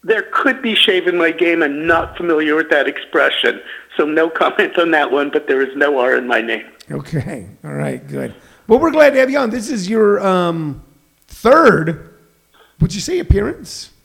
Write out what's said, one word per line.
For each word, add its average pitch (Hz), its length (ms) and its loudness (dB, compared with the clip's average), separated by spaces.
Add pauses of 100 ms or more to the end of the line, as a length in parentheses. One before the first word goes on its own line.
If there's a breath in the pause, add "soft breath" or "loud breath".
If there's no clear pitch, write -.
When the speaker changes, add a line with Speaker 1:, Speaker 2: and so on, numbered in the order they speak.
Speaker 1:
There 427 280 -2
could 269 300 0
be 226 140 -2
shame 185 320 2
in 175 100 0
my 165 140 2
game. 165 320 0
I'm 147 240 -2
not 165 280 0
familiar 156 400 0
with 156 140 0
that 143 180 2
expression. - 720 -2 (380 loud breath)
So 156 80 2
no 160 240 0
comment 165 480 -2
on 170 140 0
that 147 200 2
one, 143 180 0
but 147 180 -4
there 135 140 0
is 131 140 -4
no 143 220 0
R 127 180 2
in 123 120 -2
my 117 120 0
name. 113 280 -6 (220)
Speaker 2:
Okay. 143 580 -8 (160)
All 147 100 -12
right. 143 340 -6
Good. 135 280 -8 (320 soft breath)
Well, 226 120 6
we're 320 120 2
glad 294 200 6
to 269 80 2
have 262 100 2
you 277 100 0
on. 247 100 0
This 233 200 -6
is 196 200 -4
your, 208 360 2
um, 170 580 -2 (440)
third, 196 840 2 (680 soft breath)
would 180 140 2
you 202 80 -8
say, 349 180 -2
appearance? - 720 -2 (140)